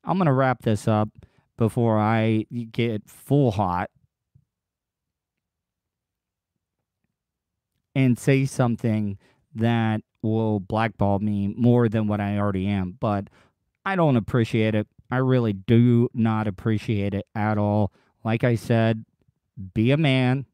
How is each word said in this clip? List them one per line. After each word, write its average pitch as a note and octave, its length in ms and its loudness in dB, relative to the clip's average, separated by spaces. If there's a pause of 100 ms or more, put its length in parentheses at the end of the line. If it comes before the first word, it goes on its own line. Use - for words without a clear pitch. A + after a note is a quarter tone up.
I'm F3+ 140 -2
gonna D#3+ 140 2
wrap C3 300 0
this G#2+ 240 -2
up G#2+ 220 0 (480)
before A2+ 420 0
I A2 460 2 (260)
get A#2 380 -4
full C3+ 440 0
hot F#2 380 -2 (4000)
and C3 240 2
say C3+ 260 2
something A2 760 -2 (360)
that A2+ 480 0 (200)
will A2 380 0
blackball G2+ 580 -2
me G2+ 300 -2
more A#2+ 400 2
than A2 180 -2
what G#2 140 -2
I G2+ 180 -2
already G2 280 -2
am. F#2+ 320 -4
But G2+ 300 -2 (560)
I G3 120 -4
don't D3+ 200 2
appreciate A2 580 0
it. G#2+ 120 -2 (240)
I B2+ 60 -4
really B2+ 360 0
do A#2 600 4
not A2 340 0
appreciate G2+ 640 -4
it G2 220 -6
at G#2+ 240 -2
all. G#2 340 0 (320)
Like A2+ 200 -2
I A#2+ 100 2
said, A2+ 500 0 (680)
be A2 160 2
a D3 80 2
man. C3 560 0